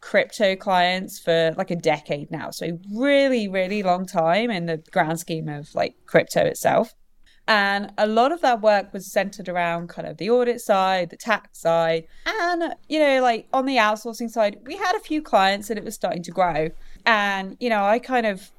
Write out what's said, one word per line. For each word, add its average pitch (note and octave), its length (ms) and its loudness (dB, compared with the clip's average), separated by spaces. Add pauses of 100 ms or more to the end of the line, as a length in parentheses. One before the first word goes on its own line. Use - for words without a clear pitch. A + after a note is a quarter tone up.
crypto - 560 0
clients F#3 640 0
for, E3 400 2
like, F#3+ 120 -4
a F3 60 -2
decade D3+ 540 -2
now. D#3 180 -8
So E3 300 -8 (120)
really, C4 580 2
really F#3+ 340 -2
long F#3 240 0
time F#3 440 0
in F3 140 -4
the E3 140 -4
grand E3 420 -2
scheme D#3+ 260 -8
of, D3 280 -12
like, - 200 -2 (120)
crypto - 340 2
itself. - 540 2 (520)
And G3+ 520 2
a G#3+ 80 2
lot A3+ 260 2
of E4+ 80 -6
that A#3+ 220 2
work G#3 320 2
was F#3 180 -10
centered G3 340 -4
around E3+ 440 -2
kind D#3+ 180 -10
of D#3 80 -12
the F3 140 -4
audit A#3+ 320 2
side, F#3+ 480 2
the - 80 -20
tax - 420 -4
side. E3 460 2 (180)
And, F4 520 -2 (120)
you D4+ 100 -2
know, C#4 220 4
like, A#3+ 320 0
on C4 140 0
the C4+ 100 0
outsourcing A3 540 0
side, G#3 340 0
we D4 120 -12
had F#4+ 200 -2
a G4+ 40 -4
few D#4 200 -4
clients G3+ 480 2
and G#3+ 100 -4
it G3 60 -12
was G#3+ 100 -10
starting F3 280 -4
to E3 80 -12
grow. E3 400 0 (340)
And, G3+ 560 0
you A#3+ 80 -2
know, G#3 160 2
I G#3+ 140 4
kind B3 260 -2
of G3+ 340 -4